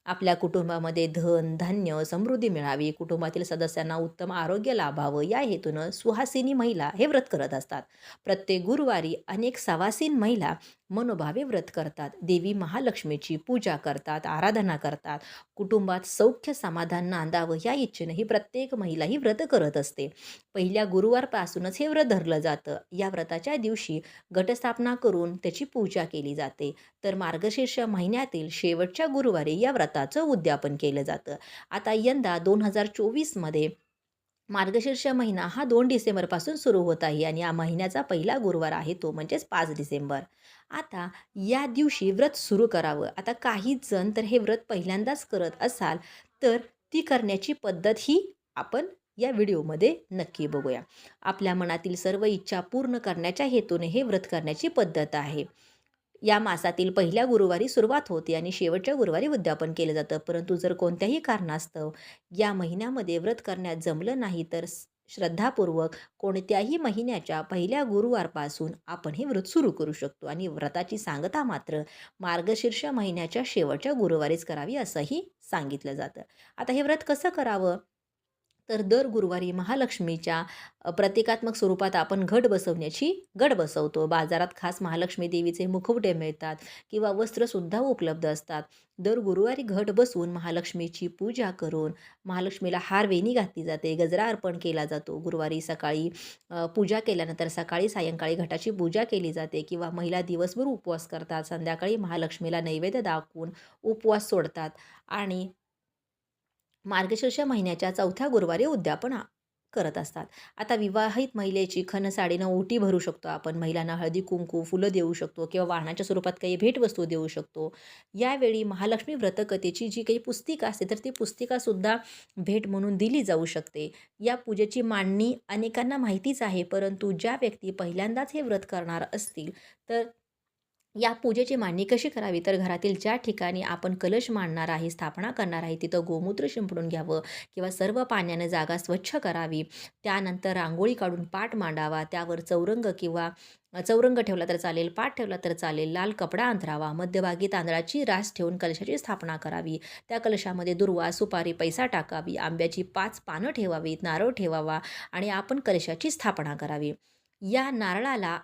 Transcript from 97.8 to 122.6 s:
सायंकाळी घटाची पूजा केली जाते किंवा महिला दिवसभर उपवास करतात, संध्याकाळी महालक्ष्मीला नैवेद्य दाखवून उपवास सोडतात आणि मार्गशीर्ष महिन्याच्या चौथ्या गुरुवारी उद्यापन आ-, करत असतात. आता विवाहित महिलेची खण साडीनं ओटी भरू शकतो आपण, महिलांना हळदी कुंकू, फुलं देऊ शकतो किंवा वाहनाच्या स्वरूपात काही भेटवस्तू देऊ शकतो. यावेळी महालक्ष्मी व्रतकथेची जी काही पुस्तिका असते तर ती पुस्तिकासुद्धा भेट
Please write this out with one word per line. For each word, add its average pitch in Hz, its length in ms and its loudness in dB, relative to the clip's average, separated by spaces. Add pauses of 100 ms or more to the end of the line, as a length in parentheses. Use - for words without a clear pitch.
सायंकाळी 165 460 -2
घटाची 165 360 -2
पूजा 185 320 2
केली 180 300 -2
जाते 156 280 -4
किंवा 170 280 -6
महिला 175 320 -2
दिवसभर 180 420 -2
उपवास 180 440 -4
करतात, 165 360 -6
संध्याकाळी 165 520 -2
महालक्ष्मीला 165 640 -2
नैवेद्य 165 400 -2
दाखवून 165 480 -4 (340)
उपवास 214 460 2
सोडतात 160 400 0 (380)
आणि 190 400 -4 (1400)
मार्गशीर्ष 208 540 0
महिन्याच्या 185 520 0
चौथ्या 190 360 0
गुरुवारी 190 380 4
उद्यापन 233 480 0
आ-, 220 80 -4 (520)
करत 165 240 0
असतात. 160 280 -8 (320)
आता 220 180 0
विवाहित 214 600 2
महिलेची 190 520 0
खण 196 220 0
साडीनं 185 360 0
ओटी 185 320 2
भरू 190 220 4
शकतो 165 280 -6
आपण, 160 280 -4
महिलांना 165 400 -2
हळदी 170 260 -2
कुंकू, 175 420 -2
फुलं 185 240 2
देऊ 175 260 2
शकतो 165 320 -6
किंवा 180 220 0
वाहनाच्या 170 380 -2
स्वरूपात 185 360 0
काही 180 140 0
भेटवस्तू 208 500 4
देऊ 160 220 -2
शकतो. 156 460 -8 (400)
यावेळी 233 500 2
महालक्ष्मी 214 520 -2
व्रतकथेची 202 720 0
जी 220 160 -4
काही 226 140 2
पुस्तिका 247 500 -4
असते 214 220 -4
तर 220 80 0
ती 262 120 -6
पुस्तिकासुद्धा 226 880 0 (400)
भेट 196 300 0